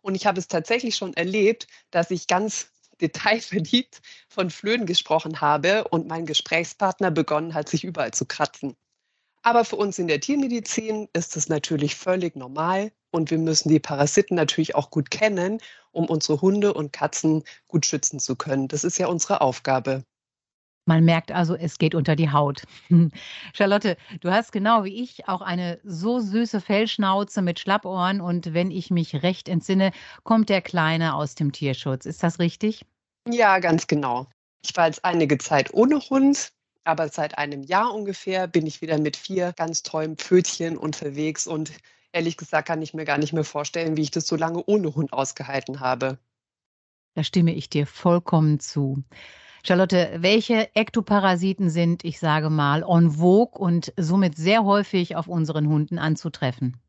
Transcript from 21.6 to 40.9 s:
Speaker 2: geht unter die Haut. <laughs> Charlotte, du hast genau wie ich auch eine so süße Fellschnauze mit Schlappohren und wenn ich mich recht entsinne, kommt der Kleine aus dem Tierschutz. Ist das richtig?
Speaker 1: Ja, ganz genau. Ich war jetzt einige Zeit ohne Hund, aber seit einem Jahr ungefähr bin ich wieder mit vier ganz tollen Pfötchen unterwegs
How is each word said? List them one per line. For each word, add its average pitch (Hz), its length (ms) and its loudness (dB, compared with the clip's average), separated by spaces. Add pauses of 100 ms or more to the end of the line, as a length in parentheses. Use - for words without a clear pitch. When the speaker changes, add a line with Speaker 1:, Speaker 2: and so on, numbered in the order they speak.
Speaker 2:
geht 160 160 2
unter 156 220 2
die 156 140 2
Haut. 143 320 0 (260)
<laughs> 165 220 6 (420)
Charlotte, 202 440 2 (240)
du 175 100 -2
hast 220 220 0
genau 214 320 2
wie 202 180 -8
ich - 260 -12
auch 185 120 -4
eine 180 440 -4
so 202 360 -2
süße 220 400 -2
Fellschnauze 202 840 0
mit 175 160 -2
Schlappohren 190 600 -2
und 170 340 -4
wenn 180 160 0
ich 170 200 -8
mich 165 320 -2
recht 180 260 -2
entsinne, 190 420 2 (320)
kommt 220 280 2
der 190 120 4
Kleine 165 520 0
aus 147 200 -4
dem 143 180 0
Tierschutz. 135 540 -4
Ist - 160 -8
das 165 160 0
richtig? 214 460 -2 (440)
Speaker 1:
Ja, 220 300 4
ganz 170 300 0
genau. 131 380 -2 (380)
Ich - 120 -8
war 170 100 4
jetzt 156 180 -2
einige 165 340 2
Zeit - 340 0
ohne 269 280 4
Hund, 269 520 2 (320)
aber 160 240 0
seit 151 300 -6
einem 143 240 -6
Jahr 196 320 0
ungefähr 190 520 -4
bin 170 200 0
ich - 160 -8
wieder 156 160 0
mit 151 180 0
vier 180 360 -4
ganz 165 300 -6
tollen 156 340 -6
Pfötchen 170 600 2
unterwegs 151 720 -6